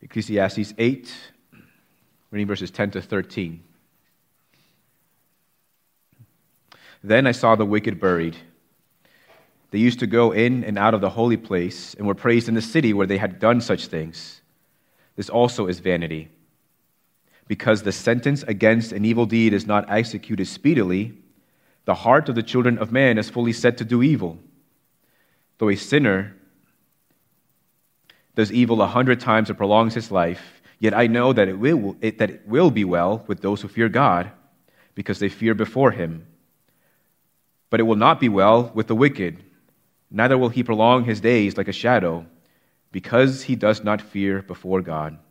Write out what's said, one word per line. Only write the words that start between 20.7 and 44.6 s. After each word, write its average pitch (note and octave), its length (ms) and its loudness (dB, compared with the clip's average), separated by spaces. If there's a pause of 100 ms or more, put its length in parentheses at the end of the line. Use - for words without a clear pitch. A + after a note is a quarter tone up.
the F#2+ 100 2
heart C#3 340 2
of B2 60 -2
the A2+ 80 -2
children B2 340 0
of G#2+ 140 -4
man B2+ 260 4
is G#2 120 -4
fully A#2 240 -2
set A#2+ 240 0
to A#2 80 -8
do A#2+ 180 0
evil. G2+ 340 0 (1200)
Though A2 120 0
a G2+ 60 2
sinner G2+ 600 0 (2000)
does G#2+ 160 0
evil A#2 300 2
a G2 60 2
hundred B2 320 2
times A2 300 2
or G#2 40 -4
prolongs G#2+ 420 2
his A2+ 160 -8
life, F2+ 500 -4 (180)
yet G#2+ 140 2
I A#2 140 4
know A#2+ 260 2
that G#2+ 140 4
it F#2+ 100 -6
will, A2 440 0
it, A2 180 -4
that G#2+ 100 0
it - 180 -18
will D3 220 4
be G#2+ 160 -2
well F2+ 420 -2
with F#2+ 140 -6
those G2+ 200 -4
who - 60 -14
fear A2+ 220 -2
God, G#2 420 0 (600)
because G2 260 -8
they G2+ 100 -2
fear A2+ 260 0
before A#2 360 0
him. E2 360 -8 (1400)
But A2+ 100 0
it A2+ 40 4
will A2 120 2
not C#3 240 4
be C3 100 2
well A2 460 4
with A2 120 -4
the A2+ 80 -2
wicked, A2 480 -2 (680)
neither B2 260 2
will B2+ 120 2
he A#2+ 140 -4
prolong A#2 420 2
his G#2+ 140 -2
days G#2+ 380 2
like G2 100 -4
a G2 60 -8
shadow, F2+ 520 -2 (680)
because C3 520 0
he - 120 -4
does G#2 280 0
not G#2 180 -2
fear G2 400 -6
before F#2 400 -6